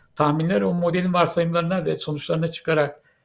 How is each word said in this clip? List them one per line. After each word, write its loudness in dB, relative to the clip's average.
Tahminler 2
o 2
modelin 0
varsayımlarına 0
ve 0
sonuçlarına -4
çıkarak, -2